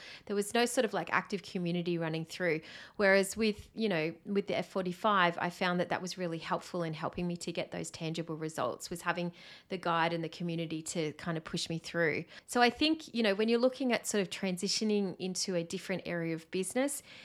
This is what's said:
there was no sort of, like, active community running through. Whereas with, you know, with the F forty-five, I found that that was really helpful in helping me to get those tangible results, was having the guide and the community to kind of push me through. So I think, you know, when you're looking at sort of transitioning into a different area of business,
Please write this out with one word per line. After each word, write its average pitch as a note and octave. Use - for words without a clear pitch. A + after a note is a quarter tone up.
there G3+
was G3+
no A#3+
sort B3
of, G#3
like, F3
active F#3
community F3
running D#3+
through. D#3+
Whereas G3
with, G#3+
you A3
know, E3
with G3+
the -
F -
forty-five, F3+
I F3
found F3+
that F3
that D#3+
was F3+
really E3
helpful F3
in D#3+
helping E3
me F3
to -
get E3+
those E3+
tangible D#3+
results, D#3
was F3
having F3
the F#3+
guide E3+
and E3+
the D#3+
community E3
to D#3+
kind E3
of D#3+
push -
me E3
through. E3
So -
I A#3+
think, D#4
you A#3
know, G3+
when A3
you're A#3
looking B3+
at -
sort G#3
of F3+
transitioning G3+
into F#3
a E3+
different F3+
area E3
of D#3+
business, B3